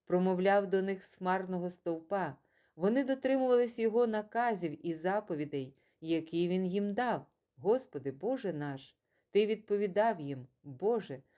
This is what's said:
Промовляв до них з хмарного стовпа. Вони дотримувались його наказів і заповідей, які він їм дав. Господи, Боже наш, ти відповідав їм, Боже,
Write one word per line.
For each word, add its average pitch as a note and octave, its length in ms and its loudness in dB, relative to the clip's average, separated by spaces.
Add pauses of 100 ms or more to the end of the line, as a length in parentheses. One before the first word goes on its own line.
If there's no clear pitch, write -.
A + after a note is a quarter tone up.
Промовляв F#3 640 4
до F#3+ 120 2
них F#3+ 220 -4
з - 100 -18
хмарного F3+ 560 -2
стовпа. E3 680 -4 (400)
Вони A3+ 280 2
дотримувались B3+ 720 2
його A3+ 280 4
наказів G#3+ 800 -2
і E3 80 -2
заповідей, D#3 800 -4 (260)
які E3 480 -2
він F#3 180 0
їм G3+ 280 -2
дав. G#3+ 320 -2 (300)
Господи, C#3+ 560 -2
Боже G#3+ 400 -4
наш, C#3+ 440 -8 (340)
ти G#3 160 4
відповідав G#3 760 0
їм, C#3 260 -6 (160)
Боже, D3 600 -4 (160)